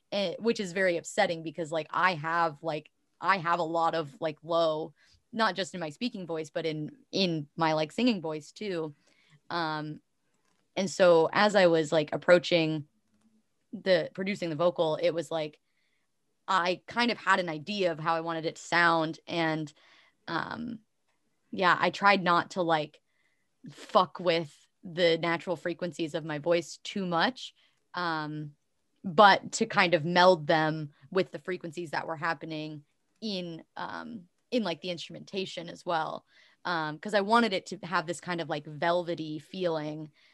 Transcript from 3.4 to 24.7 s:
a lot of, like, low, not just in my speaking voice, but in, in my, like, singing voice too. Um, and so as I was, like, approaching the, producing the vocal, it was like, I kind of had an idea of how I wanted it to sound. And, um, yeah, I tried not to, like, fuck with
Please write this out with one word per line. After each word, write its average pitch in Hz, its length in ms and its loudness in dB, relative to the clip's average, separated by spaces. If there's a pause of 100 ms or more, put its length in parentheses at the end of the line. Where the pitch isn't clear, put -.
a 170 40 -2
lot 165 320 -2
of, 147 240 -6
like, 156 240 -6
low, 160 500 -2 (380)
not 208 240 0
just 190 180 -6
in 180 60 -10
my 160 100 -6
speaking 202 360 -8
voice, 160 240 -8
but 165 160 -6
in, 156 260 -6 (200)
in 170 440 0
my, 160 180 2
like, 156 180 -2
singing 226 300 0
voice 156 300 -8
too. 165 420 -6 (560)
Um, 156 500 -4 (760)
and 185 140 -2
so 170 420 6
as 202 240 4
I 190 120 8
was, 160 240 2
like, 156 200 2
approaching 156 720 4 (840)
the, 180 420 2
producing 190 360 -4
the 151 60 -4
vocal, 165 460 2
it 170 100 2
was 160 180 -6
like, 156 300 -6 (880)
I 180 400 0
kind 240 240 0
of - 60 -4
had 190 220 2
an 180 100 -4
idea 175 420 -2
of 156 80 -6
how 165 160 0
I 165 60 -4
wanted 165 240 -6
it 147 100 -6
to - 60 -18
sound. 165 640 2
And, 160 440 -2 (560)
um, - 520 -8 (720)
yeah, 180 280 4
I 180 100 2
tried 196 340 4
not 175 280 2
to, 190 100 -4
like, 160 380 0 (720)
fuck - 500 0
with 170 340 0 (300)